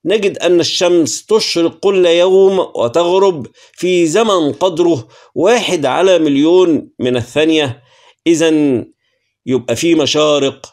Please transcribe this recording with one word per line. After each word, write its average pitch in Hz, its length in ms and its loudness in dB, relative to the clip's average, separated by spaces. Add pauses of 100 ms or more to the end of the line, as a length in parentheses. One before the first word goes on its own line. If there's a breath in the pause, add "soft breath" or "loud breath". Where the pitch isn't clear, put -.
نجد 196 300 -2
أن 175 220 2
الشمس 170 640 -2
تشرق 185 520 -2
كل 190 280 0
يوم 185 680 2
وتغرب 170 720 0 (260 soft breath)
في 175 340 0
زمن 175 460 0
قدره 170 560 -2 (260 soft breath)
واحد 180 520 0
على 175 320 2
مليون 156 680 2 (100)
من 123 180 -2
الثانية. 147 680 -2 (440 soft breath)
إذن 156 580 0 (600)
يبقى 127 300 -4
في 165 180 0
مشارق 147 800 0